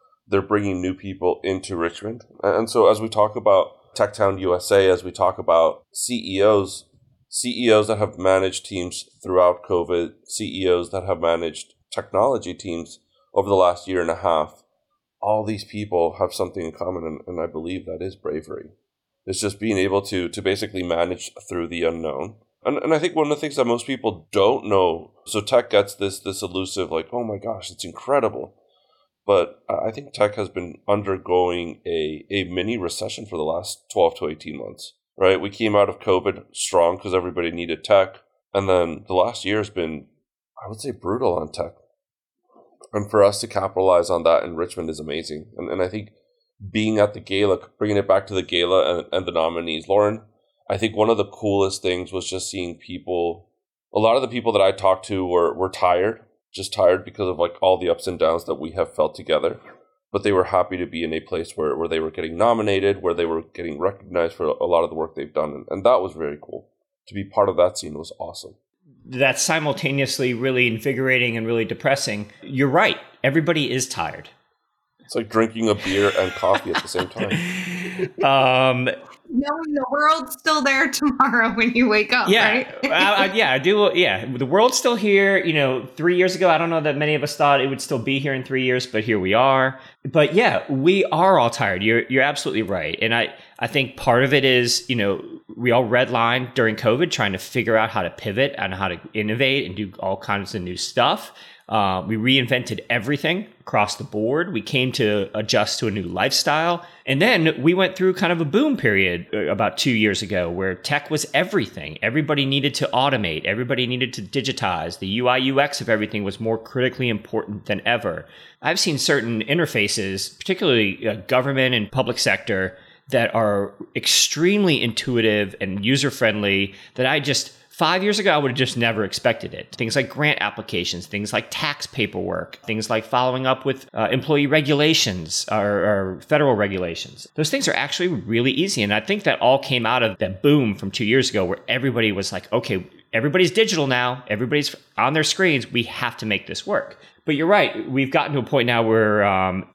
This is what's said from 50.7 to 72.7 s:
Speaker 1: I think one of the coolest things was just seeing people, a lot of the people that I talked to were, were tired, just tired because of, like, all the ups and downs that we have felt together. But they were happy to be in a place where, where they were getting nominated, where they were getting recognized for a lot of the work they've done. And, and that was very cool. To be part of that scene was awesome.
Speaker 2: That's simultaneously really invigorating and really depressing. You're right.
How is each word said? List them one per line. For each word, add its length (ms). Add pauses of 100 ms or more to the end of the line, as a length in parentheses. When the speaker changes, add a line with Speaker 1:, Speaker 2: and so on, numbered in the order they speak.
Speaker 1:
I 80
think 180
one 140
of 80
the 80
coolest 560
things 300
was 180
just 200
seeing 280
people, 720 (440)
a 40
lot 180
of 60
the 60
people 240
that 100
I 100
talked 340
to 200
were, 260
were 160
tired, 520 (340)
just 180
tired 320
because 240
of, 100
like, 220
all 160
the 140
ups 160
and 120
downs 280
that 80
we 160
have 240
felt 200
together. 460 (500)
But 120
they 100
were 120
happy 340
to 80
be 180
in 80
a 80
place 340
where, 220
where 120
they 120
were 100
getting 280
nominated, 640
where 100
they 140
were 160 (120)
getting 240
recognized 560
for 120
a 180
lot 200
of 40
the 80
work 180
they've 200
done. 160
And, 180
and 160
that 160
was 140
very 260
cool. 300 (380)
To 60
be 100
part 240
of 100
that 200
scene 200
was 200
awesome. 380 (520)
Speaker 2:
That's 320
simultaneously 920
really 320
invigorating 680
and 100
really 180
depressing. 680 (100)
You're 240
right. 320 (240)